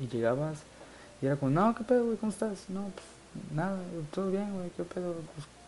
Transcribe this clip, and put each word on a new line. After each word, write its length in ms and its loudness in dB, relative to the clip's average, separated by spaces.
y 60 -2
llegabas, 500 2
y 60 2
era 100 4
como, 140 4
"No, 220 6
¿qué 120 -4
pedo, 200 6
güey? 120 2
¿Cómo 160 0
estás?". 340 -4
"No, 260 -4
pues, 640 -12
nada, 240 0
todo 160 0
bien, 240 -2
güey, 220 -4
¿qué 80 -4
pedo?". 300 -4
"Pues, 120 -10